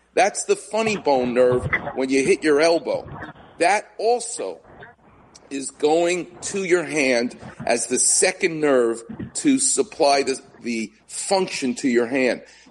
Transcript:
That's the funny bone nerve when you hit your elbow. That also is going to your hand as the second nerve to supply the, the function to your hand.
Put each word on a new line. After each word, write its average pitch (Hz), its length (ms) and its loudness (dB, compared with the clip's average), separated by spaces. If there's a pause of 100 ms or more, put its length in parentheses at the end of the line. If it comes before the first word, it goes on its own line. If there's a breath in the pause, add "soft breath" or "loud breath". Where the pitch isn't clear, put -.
(140 soft breath)
That's 196 300 0
the 196 140 0
funny 214 400 -2
bone 127 360 0
nerve 127 320 4 (300)
when 135 140 -2
you 135 140 2
hit 185 200 2
your 147 160 4
elbow. 151 480 0 (520)
That 196 380 0
also 196 640 -4 (920)
is 139 220 -10
going 175 720 0
to 196 220 -6
your 175 200 2
hand 131 540 0 (280 loud breath)
as 117 220 0
the 123 120 0
second 180 600 0
nerve 127 420 2 (340)
to 135 240 2
supply 143 640 2
the, 127 180 -4 (200)
the 113 300 -6 (160 soft breath)
function 180 680 -2
to 143 120 -2
your 120 200 2
hand. 127 360 0 (280 loud breath)